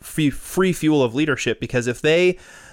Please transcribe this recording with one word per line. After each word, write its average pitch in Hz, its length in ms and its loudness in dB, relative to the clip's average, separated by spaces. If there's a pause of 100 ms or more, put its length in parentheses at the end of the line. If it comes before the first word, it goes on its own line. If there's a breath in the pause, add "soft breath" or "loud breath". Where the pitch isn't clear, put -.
free, 151 300 -2
free 185 420 0
fuel 151 300 2
of 117 120 0
leadership, 135 460 -2
because 120 260 -2
if 120 140 -4
they, 180 380 2 (340 loud breath)